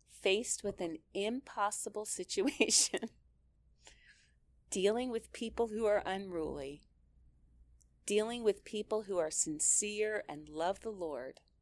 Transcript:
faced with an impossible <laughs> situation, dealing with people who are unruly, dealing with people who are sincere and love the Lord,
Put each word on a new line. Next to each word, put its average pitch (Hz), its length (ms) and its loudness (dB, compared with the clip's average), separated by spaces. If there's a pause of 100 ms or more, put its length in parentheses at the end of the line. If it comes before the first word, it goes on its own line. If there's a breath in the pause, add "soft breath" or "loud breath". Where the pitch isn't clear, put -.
faced - 540 0
with 202 180 -4
an 170 160 -2 (160)
impossible 214 920 -2
<laughs> - 20 -8
situation, - 1000 2 (1600 loud breath)
dealing 220 400 2
with 226 240 -6
people 233 340 -2
who 220 180 -2
are 208 200 4
unruly, 160 800 -4 (1200)
dealing 220 380 0
with 202 220 4
people 214 380 -2
who 196 140 -2
are 156 140 2
sincere 208 960 0
and 151 220 -12
love 165 300 -2
the 226 100 -8
Lord, 151 520 -6 (200)